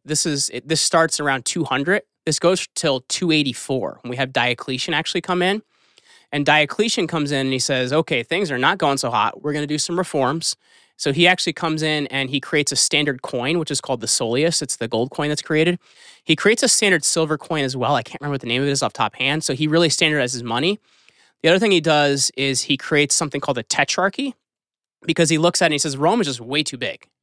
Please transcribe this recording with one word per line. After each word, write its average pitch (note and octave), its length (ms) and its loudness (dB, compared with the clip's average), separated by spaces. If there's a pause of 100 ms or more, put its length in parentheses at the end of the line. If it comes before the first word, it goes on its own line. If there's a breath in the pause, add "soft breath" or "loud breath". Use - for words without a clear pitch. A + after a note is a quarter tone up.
this D3 220 -2
is, C#3 260 -2
it, B2+ 140 -10
this D#3 140 0
starts E3 400 2
around C#3 240 0
two E3 200 -2
hundred. C#3+ 380 0 (240)
This D#3 120 0
goes F3 360 2
till C3+ 340 -2
two F3 220 -2
eighty-four C3+ 720 -2
when B2 80 -8
we B2 60 -6
have C3 160 -2
Diocletian B2 600 -2
actually D#3+ 280 -2
come F3+ 200 -2
in. G3 220 0 (680 soft breath)
And C#3+ 120 -2
Diocletian D#3 640 2
comes D3+ 240 -2
in C3+ 160 0
and C3+ 60 -2
he C3 80 0
says, B2+ 320 -2
"Okay, D3+ 300 0
things E3+ 280 -2
are B2+ 80 -2
not D#3+ 200 2
going C#3 200 2
so B2 120 -2
hot. A2 320 0
We're D3 100 -2
gonna D3 140 -2
do D3+ 120 -2
some E3+ 180 -4
reforms." D#3 600 -2 (400 soft breath)
So C#3+ 160 -2
he E3+ 160 4
actually F3+ 240 2
comes D#3 300 -2
in D3+ 260 0
and C3+ 220 -4
he C#3 100 -2
creates D3 320 -2
a C#3 40 -4
standard C#3+ 460 0
coin, C#3 360 -2
which D#3 120 -4
is C#3 100 -4
called B2+ 200 -4
the A2 80 -8
Soleus. C#3 540 0
It's - 140 -6
the A2+ 120 -6
gold A#2 220 -2
coin D3 180 -4
that's D3 140 -4
created. E3 360 2 (460 soft breath)
He E3 100 2
creates A3 280 2
a A#3+ 60 4
standard F#3 360 2
silver D#3 340 0
coin D#3 240 -4
as C3 140 -2
well. B2+ 180 0
I A#2 80 0
can't - 180 -14
remember C#3+ 140 -4
what C3 60 -4
the B2 80 -10
name B2 140 0
of C#3+ 60 0
it C#3+ 40 2
is C3+ 100 -2
off A2+ 100 -2
top A2 220 -2
hand. C#3+ 300 -2
So D3 100 -2
he D3+ 140 0
really E3 200 4
standardizes C3+ 540 0
money. C3+ 380 -2 (600 soft breath)
The D#3 80 4
other F#3 80 6
thing G#3 140 2
he F3 80 4
does D3 560 2
is C3+ 260 -2
he C#3+ 140 0
creates D3 380 0
something C#3+ 260 -2
called B2+ 180 -4
the A2 60 -6
Tetrarchy. G3 720 -2 (720)
Because E3 240 2
he D#3+ 80 4
looks E3+ 240 2
at F3 40 6
it - 0 -
and D#3 80 2
he C#3+ 40 2
says, C#3 180 -4
"Rome F3 240 4
is G3+ 60 0
just B2 140 -4
way C3+ 220 -2
too - 160 -8
big. G2+ 300 -8 (140)